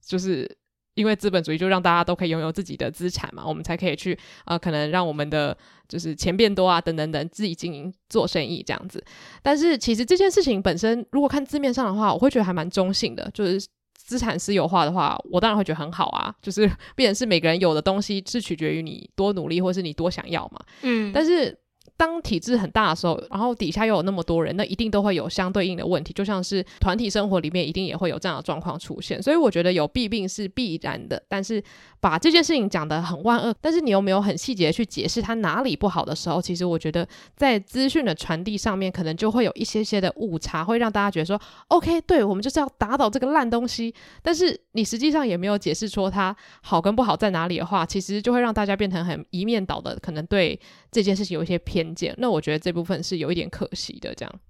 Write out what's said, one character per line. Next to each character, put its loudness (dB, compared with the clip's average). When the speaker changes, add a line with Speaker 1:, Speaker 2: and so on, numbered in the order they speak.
Speaker 1:
就 -2
是 -2
因 0
为 4
资 0
本 2
主 -4
义 0
就 0
让 2
大 4
家 6
都 0
可 -2
以 0
拥 0
有 -2
自 -6
己 -10
的 -2
资 -4
产 -6
嘛， -16
我 -4
们 -8
才 -4
可 -2
以 0
去， -4
呃， -2
可 -2
能 0
让 2
我 -2
们 -2
的 0
就 -6
是 -6
钱 0
变 6
多 4
啊， 6
等 -2
等 -2
等， -2
自 -6
己 -2
经 -8
营 -10
做 2
生 0
意 -4
这 -4
样 -8
子。 -12
但 4
是 4
其 0
实 0
这 6
件 6
事 4
情 2
本 2
身， 0
如 2
果 4
看 0
字 -4
面 2
上 0
的 0
话， 2
我 0
会 6
觉 2
得 4
还 0
蛮 -2
中 0
性 -2
的， -10
就 -2
是 0
资 -8
产 -2
私 -2
有 4
化 4
的 0
话， 0
我 2
当 4
然 2
会 2
觉 0
得 -2
很 -8
好 -2
啊， -4
就 -10
是 4
变 4
成 2
是 -2
每 4
个 4
人 2
有 4
的 2
东 2
西 -4
是 -4
取 -4
决 -2
于 -4
你 -12
多 2
努 -4
力， 0
或 2
是 -2
你 -4
多 0
想 -8
要 -4
嘛。 -16
Speaker 2:
嗯。 0
Speaker 1:
但 4
是 2
当 0
体 0
制 0
很 0
大 2
的 0
时 -2
候， 0
然 -4
后 0
底 -4
下 0
又 2
有 2
那 0
么 -2
多 2
人， -2
那 0
一 -6
定 -2
都 2
会 2
有 -2
相 -2
对 2
应 -2
的 -6
问 0
题， -10
就 -2
像 -2
是 -2
团 2
体 -2
生 0
活 2
里 -2
面 0
一 -6
定 -2
也 -6
会 0
有 -2
这 -2
样 -4
的 -10
状 -4
况 -6
出 -12
现。 -6
所 4
以 6
我 6
觉 2
得 4
有 2
弊 -2
病 -2
是 -6
必 -4
然 -8
的， -4
但 -4
是 -4
把 2
这 4
件 6
事 0
情 2
讲 -2
得 -2
很 -6
万 2
恶， 0
但 0
是 2
你 0
有 6
没 2
有 2
很 0
细 -6
节 2
去 0
解 -6
释 -2
它 -4
哪 0
里 0
不 0
好 0
的 -4
时 -6
候， 0
其 -4
实 -4
我 0
觉 -4
得 -2
在 2
资 -2
讯 0
的 0
传 -4
递 -4
上 -2
面 -2
可 -6
能 -4
就 2
会 4
有 2
一 -4
些 -2
些 0
的 0
误 -4
差， -4
会 2
让 0
大 0
家 2
觉 -2
得 0
说： -2
“OK， 4
对， 4
我 2
们 -4
就 -2
是 0
要 0
打 0
倒 4
这 -2
个 0
烂 2
东 0
西。” -4
但 2
是 2
你 2
实 -6
际 4
上 2
也 2
没 -2
有 2
解 0
释 -4
说 0
它 0
好 2
跟 2
不 2
好 2
在 2
哪 0
里 -4
的 -4
话， 0
其 -4
实 -4
就 0
会 4
让 2
大 0
家 2
变 0
成 -2
很 -4
一 -4
面 0
倒 -4
的， -8
可 -8
能 -6
对 2
这 2
件 4
事 -2
情 -8
有 -4
一 -4
些 0
偏 -4
见。 -6
那 0
我 2
觉 -2
得 0
这 -2
部 -2
分 -4
是 -4
有 -2
一 0
点 -4
可 -6
惜 -10
的 -10
这 -12
样。 -16